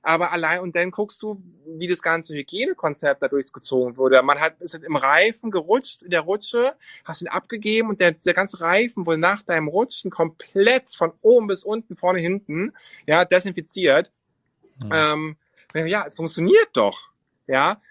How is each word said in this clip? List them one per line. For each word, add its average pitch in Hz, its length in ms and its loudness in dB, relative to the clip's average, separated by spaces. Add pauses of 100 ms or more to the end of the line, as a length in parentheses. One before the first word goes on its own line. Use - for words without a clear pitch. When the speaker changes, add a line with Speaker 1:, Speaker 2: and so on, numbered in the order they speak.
Speaker 1:
Aber 160 300 2
allein, 170 280 -2
und 180 160 -8
dann 180 160 0
guckst - 320 -8
du, 208 180 -8 (240)
wie 165 220 -10
das 175 160 -2
ganze 165 320 -2
Hygienekonzept 156 880 -2
da 135 40 0
durchgezogen 127 720 -4
wurde. 131 240 6
Man 143 180 2
hat, 160 220 -2
ist 165 140 -12
im 160 200 -6
Reifen 170 540 2
gerutscht, 190 540 -2
in 180 80 -8
der 170 100 0
Rutsche, 233 520 -2 (300)
hast 165 200 -12
ihn - 40 -10
abgegeben 214 640 -2
und 208 100 -6
der, 175 120 4
der 170 240 -2
ganze 190 260 -4
Reifen 190 460 0
wurde 165 100 0
nach 185 240 0
deinem 160 260 -2
Rutschen 196 440 -4
komplett 202 840 0
von 170 160 -2 (100)
oben 226 260 6
bis 190 160 -4
unten, 214 320 -8
vorne, 180 240 0
hinten, 180 540 -4 (340)
ja, 165 180 4
desinfiziert. 175 880 0 (720)
Speaker 2:
Mhm. 107 100 -8
Speaker 1:
Ähm, 156 420 0 (520)
ja, 196 180 -2
es 147 100 -14
funktioniert 170 580 2
doch, 104 360 0 (380)
ja. 139 440 0